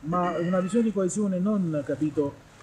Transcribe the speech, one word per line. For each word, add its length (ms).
ma 380
una 220
visione 240
di 80
coesione 460
non, 460
capito, 580